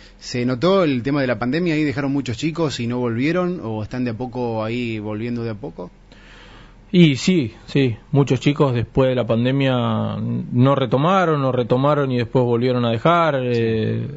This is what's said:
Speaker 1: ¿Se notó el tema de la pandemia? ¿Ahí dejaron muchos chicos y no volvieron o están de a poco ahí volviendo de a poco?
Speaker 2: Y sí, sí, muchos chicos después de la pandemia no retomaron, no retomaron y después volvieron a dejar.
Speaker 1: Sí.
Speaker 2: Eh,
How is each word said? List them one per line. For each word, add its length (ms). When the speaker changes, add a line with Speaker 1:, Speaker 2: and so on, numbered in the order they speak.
Speaker 1:
¿Se 280
notó 380
el 180
tema 180
de 60
la 120
pandemia? 360
¿Ahí 100
dejaron 280
muchos 260
chicos 420
y 60
no 120
volvieron 640
o 200
están 220
de 80
a 20
poco 500
ahí 340
volviendo 460
de 60
a 40
poco? 360
Speaker 2:
Y 260
sí, 360
sí, 280
muchos 300
chicos 340
después 360
de 60
la 100
pandemia 920
no 580
retomaron, 680
no 100
retomaron 580
y 60
después 260
volvieron 440
a 40
dejar. 440
Speaker 1:
Sí. 180
Speaker 2:
Eh, 540